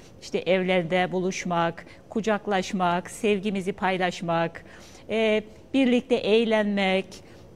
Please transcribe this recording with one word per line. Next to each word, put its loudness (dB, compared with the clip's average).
işte -6
evlerde 2
buluşmak, -2
kucaklaşmak, -2
sevgimizi -2
paylaşmak, -2
e, 2
birlikte 4
eğlenmek, 2